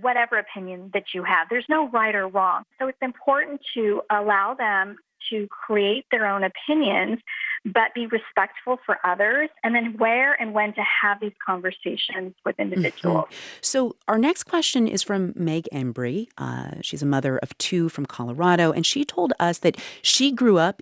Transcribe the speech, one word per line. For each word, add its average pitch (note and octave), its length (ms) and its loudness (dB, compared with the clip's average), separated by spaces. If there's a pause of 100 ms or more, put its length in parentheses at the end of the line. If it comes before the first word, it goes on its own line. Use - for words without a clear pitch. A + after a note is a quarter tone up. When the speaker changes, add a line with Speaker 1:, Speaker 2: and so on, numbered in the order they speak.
Speaker 1:
whatever A#3+ 360 0
opinion F#3 560 -8
that G3+ 200 -4
you F3+ 100 -6
have. F3 260 2
There's A#3+ 180 -2
no D4+ 220 0
right A3 260 0
or F#3+ 120 -2
wrong. F#3 360 0 (160)
So C4 80 -2
it's C4 140 -8
important C#4 600 -2 (120)
to G#3 280 0 (100)
allow G#3 420 2
them G3+ 440 0 (340)
to G#3 160 -4
create G#3 640 0
their A3 160 2
own G3 160 0
opinions, G#3+ 760 0 (460)
but A3+ 300 2
be A#3+ 100 -4
respectful A3+ 800 -2
for G#3 180 0
others, G#3+ 460 2 (140)
and A#3 100 2
then A#3 240 0
where B3 420 2
and A3 140 -6
when G#3 200 0
to G#3 100 -2 (180)
have G3+ 180 2
these G#3 140 -4 (120)
conversations F#3 880 -4 (120)
with - 140 -4
individuals. F3+ 680 0
Speaker 2:
Mm-hmm. - 360 -16
So C4 340 2 (120)
our A3 120 4
next D4 240 2
question C4 440 2
is - 140 0
from F#3+ 340 0
Meg E3 380 0
Embry. B2+ 540 -4 (100)
Uh, B2+ 440 -8
she's C#3+ 200 -6
a C#3+ 60 2
mother C3+ 320 2
of - 180 -8
two E3+ 320 0
from C#3+ 160 -6
Colorado, D#3+ 680 2
and E3 140 0
she C#4 180 0
told D#4+ 360 0
us E3+ 200 2
that - 180 2 (240)
she C#4 300 4
grew A3+ 280 6
up F3 220 0